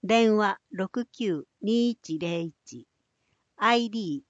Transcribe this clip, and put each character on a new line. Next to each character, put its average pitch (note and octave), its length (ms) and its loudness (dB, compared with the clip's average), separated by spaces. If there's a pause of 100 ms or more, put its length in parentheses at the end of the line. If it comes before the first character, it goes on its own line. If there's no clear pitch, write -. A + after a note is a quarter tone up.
電 A3 320 4
話、 G#3 240 0 (100)
六 F#3+ 360 -6
九 F3+ 420 -4 (140)
二 A#3 280 2
一 D#3+ 300 -8
零 E3+ 220 -4
一。 D3+ 460 -12 (680)
ア A3+ 200 4
イ A#3+ 140 0
デ G#3 80 -6
ィ E3+ 200 -4
ー C3+ 120 -8